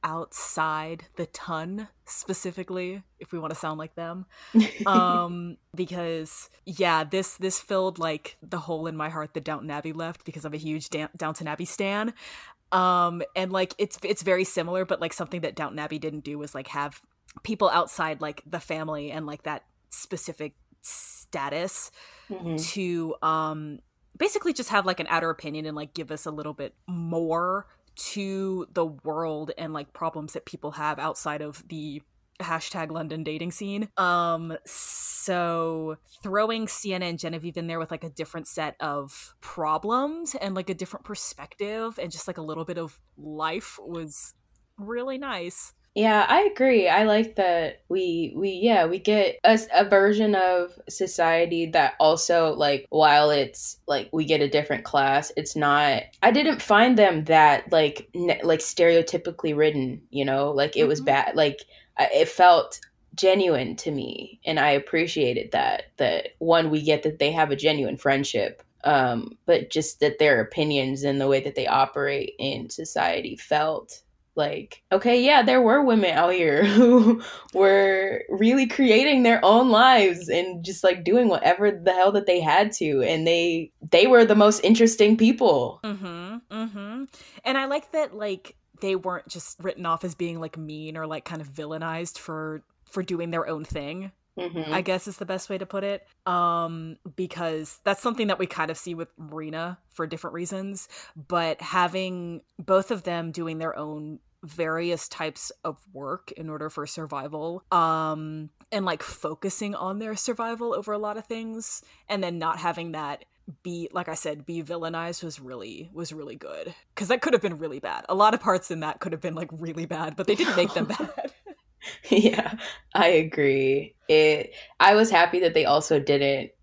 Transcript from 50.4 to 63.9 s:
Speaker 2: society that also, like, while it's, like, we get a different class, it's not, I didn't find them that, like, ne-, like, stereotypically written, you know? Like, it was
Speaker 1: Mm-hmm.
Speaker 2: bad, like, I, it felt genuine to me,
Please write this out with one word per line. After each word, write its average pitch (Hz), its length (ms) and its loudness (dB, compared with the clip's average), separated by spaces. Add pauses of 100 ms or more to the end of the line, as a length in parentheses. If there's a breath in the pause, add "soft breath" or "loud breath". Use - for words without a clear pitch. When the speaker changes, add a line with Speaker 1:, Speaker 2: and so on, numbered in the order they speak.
Speaker 2:
society 170 840 0
that 151 280 2
also, 160 540 4
like, 143 360 0
while 151 420 6
it's, - 560 -2
like, 139 260 -2
we 160 100 0
get 151 180 2
a 143 60 2
different 147 360 0
class, 139 520 2
it's 151 200 -6
not, 143 480 2 (180)
I 208 80 8
didn't 233 320 2
find 220 380 6
them 175 260 6
that, 151 460 6
like, 156 420 2
ne-, 175 300 0
like, 160 160 4
stereotypically 165 1000 2
written, 147 420 2 (120)
you 139 120 -2
know? 139 280 0
Like, 143 260 0
it 151 100 6
was 151 120 0
Speaker 1:
Mm-hmm. 135 60 -6
Speaker 2:
bad, 139 300 2
like, 147 280 0 (340 soft breath)
I, - 160 2
it 160 160 4
felt 175 500 6 (360)
genuine 180 600 2
to - 120 -6
me, - 560 -8